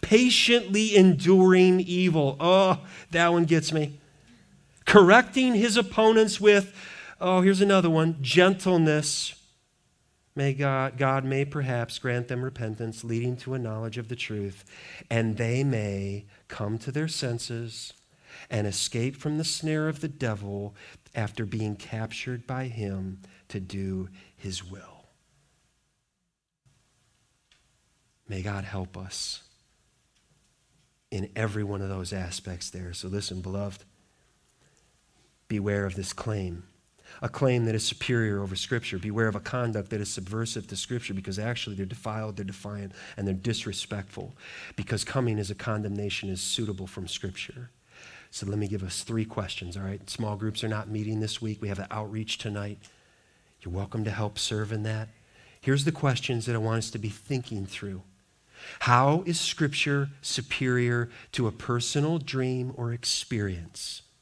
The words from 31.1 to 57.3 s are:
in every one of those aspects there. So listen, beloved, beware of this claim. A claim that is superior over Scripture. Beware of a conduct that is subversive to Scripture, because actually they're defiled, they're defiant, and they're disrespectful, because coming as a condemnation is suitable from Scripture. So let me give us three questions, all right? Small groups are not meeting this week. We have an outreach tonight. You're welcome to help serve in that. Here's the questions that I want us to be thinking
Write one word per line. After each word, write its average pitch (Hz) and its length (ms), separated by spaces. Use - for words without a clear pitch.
in 98 240
every 107 300
one 101 160
of 98 80
those 95 240
aspects 90 560
there. 90 240
So 90 160
listen, 95 320
beloved, 98 440
beware 101 380
of 95 80
this 95 180
claim. 92 520
A 123 60
claim 123 380
that 110 100
is 110 100
superior 110 560
over 95 140
Scripture. 113 420
Beware 107 300
of 104 80
a 101 40
conduct 110 500
that 107 100
is 101 100
subversive 107 560
to 98 100
Scripture, 117 380
because 95 240
actually 110 380
they're 95 100
defiled, 107 500
they're 101 80
defiant, 98 480
and 98 100
they're 95 80
disrespectful, 98 1000
because 101 300
coming 120 340
as 101 100
a 101 60
condemnation 104 760
is 92 120
suitable 98 480
from 95 180
Scripture. - 640
So - 120
let 101 140
me 104 80
give 98 160
us 92 220
three 113 200
questions, 95 520
all 98 80
right? 98 260
Small 107 260
groups 107 280
are 113 40
not 107 220
meeting 107 300
this 107 200
week. 107 220
We 107 60
have 98 100
an 98 140
outreach 107 460
tonight. 104 420
You're 87 120
welcome 98 300
to 107 80
help 104 260
serve 107 360
in 107 100
that. 110 280
Here's 139 240
the 160 80
questions 123 540
that 120 100
I - 20
want 113 200
us 110 120
to - 80
be 107 100
thinking 107 580